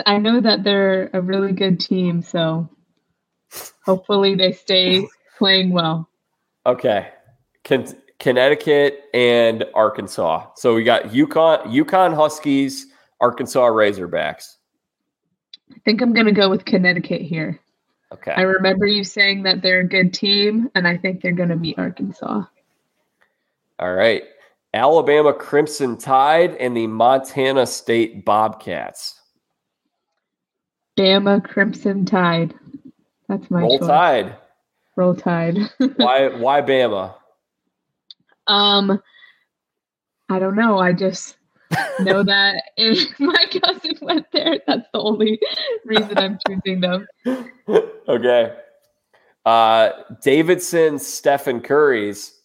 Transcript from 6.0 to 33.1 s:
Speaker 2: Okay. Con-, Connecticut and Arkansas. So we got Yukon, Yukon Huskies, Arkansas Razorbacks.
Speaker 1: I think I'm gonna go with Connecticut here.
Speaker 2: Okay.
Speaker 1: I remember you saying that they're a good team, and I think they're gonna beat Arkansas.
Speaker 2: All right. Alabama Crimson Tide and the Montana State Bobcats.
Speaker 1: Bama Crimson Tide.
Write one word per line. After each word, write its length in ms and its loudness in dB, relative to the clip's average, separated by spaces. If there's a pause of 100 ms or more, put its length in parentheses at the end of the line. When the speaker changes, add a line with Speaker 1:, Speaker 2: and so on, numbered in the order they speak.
Speaker 2:
Okay. 440 0 (540)
Con-, 240 0 (320)
Connecticut 840 2 (100)
and 600 2
Arkansas. 800 -2
So 200 0
we 80 0
got 300 0
Yukon, 580 2
Yukon 420 2
Huskies, 720 -2 (320)
Arkansas 480 0
Razorbacks. 880 -2 (1160)
Speaker 1:
I 140 -20
think 160 0
I'm 120 2
gonna 180 2
go 180 4
with 160 -2
Connecticut 560 0
here. 380 -8 (520)
Speaker 2:
Okay. 200 -10
Speaker 1:
I 100 -2
remember 460 2
you 160 -2
saying 400 -2
that 180 -2
they're 200 2
a 60 0
good 260 0
team, 600 0
and 140 0
I 100 -2
think 240 -6
they're 120 -4
gonna 240 -2
beat 200 -6
Arkansas. 680 -6 (1400)
Speaker 2:
All 140 -4
right. 300 2 (500)
Alabama 600 4
Crimson 640 -2
Tide 600 2
and 180 -4
the 120 -2
Montana 800 2
State 600 -2
Bobcats. 960 -4 (1800)
Speaker 1:
Bama 460 4
Crimson 640 -2
Tide. 480 0 (760)